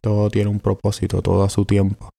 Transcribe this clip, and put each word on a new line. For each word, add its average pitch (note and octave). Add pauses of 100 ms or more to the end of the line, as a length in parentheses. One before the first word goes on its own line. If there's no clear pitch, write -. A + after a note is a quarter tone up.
Todo G#2
tiene G#2
un G2+
propósito, G2
todo F#2
a G2
su G2+
tiempo. G2